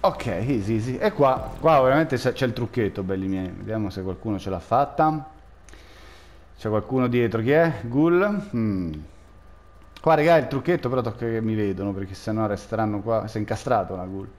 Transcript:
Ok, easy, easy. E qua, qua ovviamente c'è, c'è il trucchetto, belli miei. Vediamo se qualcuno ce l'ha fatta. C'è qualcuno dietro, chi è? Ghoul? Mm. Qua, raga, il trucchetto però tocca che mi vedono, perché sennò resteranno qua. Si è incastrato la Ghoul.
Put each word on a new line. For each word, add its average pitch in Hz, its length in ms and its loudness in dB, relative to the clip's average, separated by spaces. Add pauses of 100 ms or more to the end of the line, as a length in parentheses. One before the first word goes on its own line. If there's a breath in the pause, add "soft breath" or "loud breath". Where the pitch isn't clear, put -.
Ok, - 200 0
easy, 107 480 0
easy. 117 240 -2
E 208 160 0
qua, 131 380 2 (100)
qua 151 180 6
ovviamente 131 380 4
c'è, 123 160 0
c'è 131 120 0
il 120 60 0
trucchetto, 110 520 -2
belli 95 220 -2
miei. 95 220 -2
Vediamo 101 420 -6
se 95 120 -8
qualcuno 95 360 -6
ce 92 120 -8
l'ha 90 100 -4
fatta. 143 720 0 (1300 loud breath)
C'è - 80 -6
qualcuno 123 400 0
dietro, 117 340 2
chi 120 100 2
è? 160 200 4 (120)
Ghoul? 170 720 2
Mm. 98 400 -2 (1080 soft breath)
Qua, 160 140 4
raga, 160 200 6
il 151 120 4
trucchetto 139 420 0
però 131 100 0
tocca 117 260 -4
che 113 140 -2
mi 110 160 0
vedono, 98 380 -2
perché 95 220 -8
sennò 107 320 -2
resteranno 104 520 -2
qua. 110 300 -2
Si 113 80 -6
è - 20 -2
incastrato 107 560 -2
la 90 80 -8
Ghoul. 95 240 -10 (120)